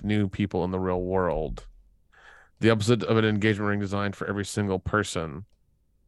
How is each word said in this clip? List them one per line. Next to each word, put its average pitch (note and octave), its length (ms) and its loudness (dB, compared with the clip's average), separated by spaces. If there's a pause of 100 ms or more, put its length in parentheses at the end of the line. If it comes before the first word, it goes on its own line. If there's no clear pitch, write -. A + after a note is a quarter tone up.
new G#2 260 2
people F#2+ 360 0
in F#2 80 -4
the F#2+ 80 -2
real F#2 220 0
world. E2+ 640 -2 (920)
The G#2+ 120 6
opposite A2 340 4
of A2+ 120 2
an A2 80 4
engagement G#2 440 2
ring G2+ 120 0
designed G2+ 360 -4
for - 100 -8
every G2+ 180 -4
single G2 360 -2
person. F2+ 640 -4 (640)